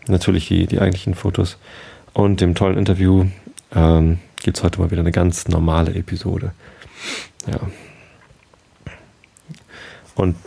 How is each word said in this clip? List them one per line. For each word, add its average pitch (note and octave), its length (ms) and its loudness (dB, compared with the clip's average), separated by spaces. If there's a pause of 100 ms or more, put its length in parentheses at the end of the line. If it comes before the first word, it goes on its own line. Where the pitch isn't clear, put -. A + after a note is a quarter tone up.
natürlich F#2 400 0
die, F2+ 180 2
die - 140 -2
eigentlichen F#2 340 0
Fotos F#2 440 -4 (560)
und G2+ 260 2
dem F2+ 160 2
tollen F#2+ 220 0
Interview, F#2 480 4 (500)
ähm, E2 440 4 (180)
gibt's - 260 -4
heute F2+ 160 0
mal F2 100 0
wieder F2 120 -2
eine E2+ 100 0
ganz F2+ 380 0
normale E2 440 2
Episode. F2+ 600 -6 (920)
Ja. - 140 -6 (2500)
Und F#2 320 0